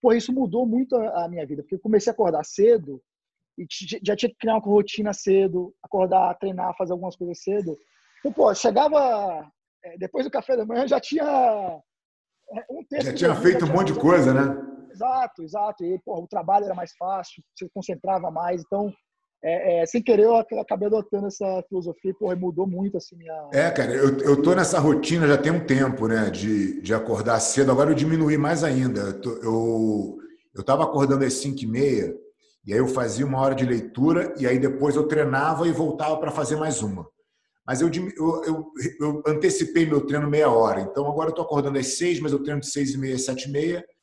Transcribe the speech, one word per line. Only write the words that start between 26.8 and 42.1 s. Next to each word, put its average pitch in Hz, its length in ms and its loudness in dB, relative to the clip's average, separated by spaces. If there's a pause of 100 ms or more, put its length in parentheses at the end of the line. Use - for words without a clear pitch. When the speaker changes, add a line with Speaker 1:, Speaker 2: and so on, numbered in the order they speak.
Speaker 2:
de 92 100 -2
acordar 110 460 0
cedo. 131 320 2
Agora 139 200 4
eu 156 40 4
diminuí 156 420 2
mais 147 280 0
ainda. 131 360 0
Eu 98 200 -4
tô, 123 160 -6
eu, 113 840 0 (380)
eu 98 80 -10
tava 143 180 2
acordando 139 420 2
às 135 100 0
cinco - 280 -6
e 113 60 -6
meia, 113 440 0 (540)
e 98 60 -6
aí 113 80 2
eu 127 80 2
fazia 123 360 -2
uma 135 160 -2
hora 135 140 2
de 131 100 0
leitura, 123 760 0
e 131 40 -2
aí 127 140 2
depois 139 380 0
eu 147 100 2
treinava 151 640 0
e - 40 2
voltava 156 460 -2
pra - 140 -4
fazer 151 240 -2
mais 151 260 -4
uma. 95 240 -6 (580)
Mas 131 180 -4
eu 170 60 2
dimi-, 180 280 -4
eu, 160 280 -2
eu, 160 280 -4 (260)
eu 147 280 -4
antecipei 165 600 0
meu 147 180 2
treino 147 240 -2
meia 147 220 4
hora. 110 300 4
Então 139 260 -4
agora 151 240 -2
eu 165 40 -6
tô 170 80 -4
acordando 143 360 -2
às 131 200 -4
seis, 175 200 0